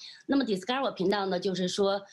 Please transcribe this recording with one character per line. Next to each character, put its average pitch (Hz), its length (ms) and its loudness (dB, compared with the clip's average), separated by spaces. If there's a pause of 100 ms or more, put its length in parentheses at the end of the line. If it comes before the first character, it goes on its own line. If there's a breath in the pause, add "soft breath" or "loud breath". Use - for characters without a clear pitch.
(260 loud breath)
那 277 100 2
么 277 80 4
Discover 233 480 -2
频 175 160 0
道 196 200 2
呢， 180 120 0
就 185 140 -2
是 180 140 0
说 196 340 0 (120)